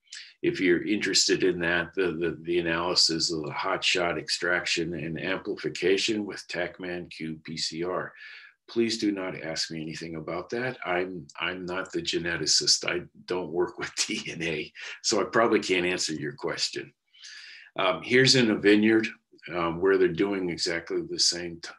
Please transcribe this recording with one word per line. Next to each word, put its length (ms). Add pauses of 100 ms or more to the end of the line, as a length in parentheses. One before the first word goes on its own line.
(440)
if 160
you're 260
interested 580
in 180
that, 340
the, 160
the, 320
the 160
analysis 720
of 120
the 80
hot 320
shot 360
extraction 760
and 260
amplification 1080
with 220
TACMAN 640
Q 340
P 140
C 260
R. 300 (560)
Please 280
do 140
not 300
ask 300
me 100
anything 340
about 340
that. 360
I'm, 400 (140)
I'm 260
not 260
the 100
geneticist. 840
I 200 (200)
don't 260
work 280
with 160
<laughs> 120
D 220
N 140
A, 280 (320)
so 180
I 20
probably 360
can't 260
answer 280
your 200
question. 600 (840)
Um, 240
here's 320
in 160
a 40
vineyard, 520 (460)
um, 260
where 180
they're 120
doing 400
exactly 520
the 180
same 420
t-, 180